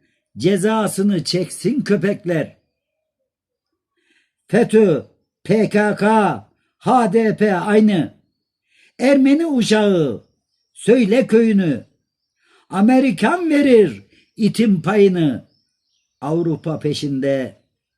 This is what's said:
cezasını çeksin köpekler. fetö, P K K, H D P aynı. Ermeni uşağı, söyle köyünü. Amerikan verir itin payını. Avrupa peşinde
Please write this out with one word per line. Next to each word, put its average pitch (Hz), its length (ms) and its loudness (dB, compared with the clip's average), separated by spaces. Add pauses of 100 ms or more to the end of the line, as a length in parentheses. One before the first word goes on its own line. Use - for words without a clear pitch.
(380)
cezasını 196 840 -2
çeksin 190 560 -6
köpekler. 175 760 -4 (1900)
fetö, 208 560 2 (420)
P 208 240 0
K 208 280 -2
K, 202 520 0 (300)
H 226 340 0
D 220 240 0
P 208 180 0
aynı. 196 600 0 (840)
Ermeni 285 480 2
uşağı, 208 800 0 (480)
söyle 233 540 0
köyünü. 196 580 0 (840)
Amerikan 254 840 0
verir 233 520 4 (340)
itin 208 460 0
payını. 180 680 0 (720)
Avrupa 160 580 -6
peşinde 135 840 -6 (360)